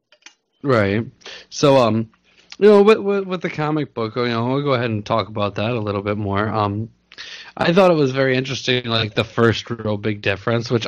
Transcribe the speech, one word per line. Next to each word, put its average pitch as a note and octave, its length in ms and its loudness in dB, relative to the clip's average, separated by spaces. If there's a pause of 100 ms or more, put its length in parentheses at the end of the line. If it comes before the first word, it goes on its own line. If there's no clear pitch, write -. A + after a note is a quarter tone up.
(640)
Right. A2 420 2 (460)
So, C#3 260 2
um, A2+ 340 2 (480)
you G3 100 6
know, G3+ 140 8
with, G#3+ 160 6
with, G3 280 -2
with F3+ 160 -6
the E3+ 80 -6
comic D3+ 420 -4
book, A2 240 -6
you B2 120 0
know, A#2 180 0
we'll C3+ 160 -2
go C#3+ 100 0
ahead A#2+ 160 0
and G#2 160 -4
talk A2 240 0
about G2+ 280 -4
that G#2+ 160 -2
a A#2 80 -4
little G2+ 220 -4
bit G#2 140 -4
more. G2+ 320 -2
Um, G#2+ 400 -2 (640)
I E3+ 200 -2
thought F#3 160 6
it E3+ 40 2
was C#3 180 0
very C3+ 240 0
interesting, B2+ 500 -4
like, A2+ 280 -2
the A#2 100 0
first - 440 0
real G#2+ 300 -6
big G#2 240 -6
difference, A2+ 480 -2
which A#2 180 -2